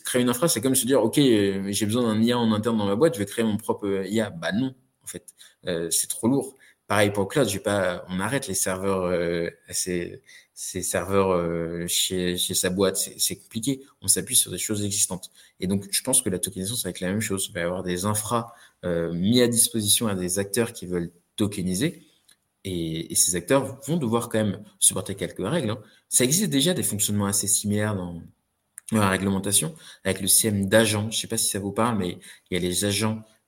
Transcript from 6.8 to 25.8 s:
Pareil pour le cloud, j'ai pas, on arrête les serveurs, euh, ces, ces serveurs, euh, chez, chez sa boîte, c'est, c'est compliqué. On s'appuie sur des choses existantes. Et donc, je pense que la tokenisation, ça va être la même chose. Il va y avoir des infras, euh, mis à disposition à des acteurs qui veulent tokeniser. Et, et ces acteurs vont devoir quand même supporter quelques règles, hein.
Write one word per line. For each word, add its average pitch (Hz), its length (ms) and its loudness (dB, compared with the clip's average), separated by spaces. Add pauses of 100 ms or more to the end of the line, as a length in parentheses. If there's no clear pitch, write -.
Pareil 104 240 4
pour 101 120 0
le 95 40 -2
cloud, 131 220 2
j'ai 101 100 -2
pas, 92 480 0
on 92 140 -4
arrête 131 260 -2
les 95 60 -4
serveurs, 95 500 0
euh, 87 460 0 (200)
ces, 90 520 -6 (320)
ces - 280 -8
serveurs, 95 500 2
euh, 85 560 -2
chez, 90 500 0
chez 90 160 -4
sa 92 160 0
boîte, 95 260 2
c'est, - 240 -6
c'est - 160 -2
compliqué. 131 460 -6 (200)
On 101 60 -4
s'appuie 101 300 0
sur 104 140 0
des 90 60 -4
choses 104 280 -2
existantes. - 440 -4 (300)
Et 92 80 -4
donc, 98 240 0
je - 100 -2
pense 131 200 0
que - 80 -4
la 90 100 -2
tokenisation, 98 380 -6
ça - 100 -6
va 90 40 -2
être - 100 -12
la 90 80 0
même 104 100 0
chose. 98 300 -4
Il - 40 -16
va 87 60 -6
y 85 40 -2
avoir 90 200 -4
des 90 220 -2
infras, 117 480 -2 (320)
euh, 85 260 -2
mis 101 300 4
à 120 80 6
disposition 113 580 2
à 101 80 0
des 90 240 -2
acteurs 113 320 0
qui - 140 -14
veulent 87 260 -2 (240)
tokeniser. 98 720 -2 (560)
Et, 82 480 -4
et - 40 -4
ces 90 200 2
acteurs 117 500 0
vont 156 120 0
devoir 117 320 0
quand - 80 -2
même 107 260 0 (160)
supporter 92 360 2
quelques 87 300 -6
règles, 123 260 0
hein. 117 100 -8 (260)